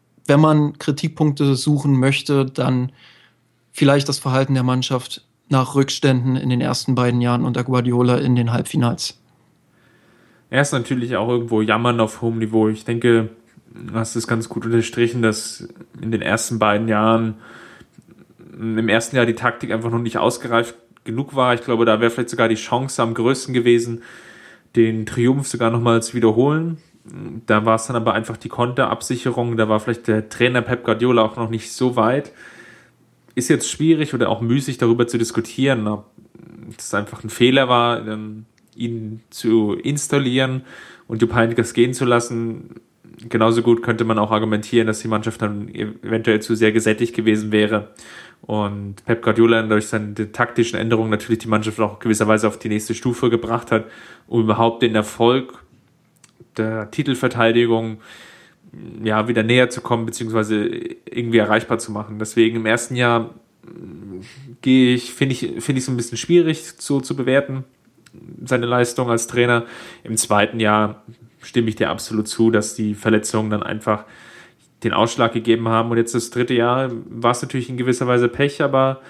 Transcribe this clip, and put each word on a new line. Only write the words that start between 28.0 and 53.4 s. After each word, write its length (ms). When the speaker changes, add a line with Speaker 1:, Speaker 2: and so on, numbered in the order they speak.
Speaker 2:
einfach 240
die 100
Konterabsicherung, 1120
da 100
war 120
vielleicht 260
der 240
Trainer 320
Pep 220
Guardiola 380
auch 140
noch 140
nicht 220
so 240
weit. 360
Ist 140
jetzt 220
schwierig 440
oder 140
auch 120
müßig, 380
darüber 280
zu 120
diskutieren, 680
ob 180
das 180
einfach 300
ein 60
Fehler 380
war, 380
ähm, 380
ihn 540
zu 460
installieren 880
und 140
Jupp 140
Heynckes 400
gehen 180
zu 140
lassen. 680
Genauso 320
gut 220
könnte 220
man 140
auch 120
argumentieren, 560
dass 140
die 80
Mannschaft 340
dann 260
eventuell 720
zu 140
sehr 180
gesättigt 420
gewesen 380
wäre 360
und 640
Pep 180
Guardiola 400
durch 240
seine 460
taktischen 460
Änderungen 320
natürlich 300
die 80
Mannschaft 320
auch 180
gewisserweise 500
auf 100
die 100
nächste 260
Stufe 360
gebracht 400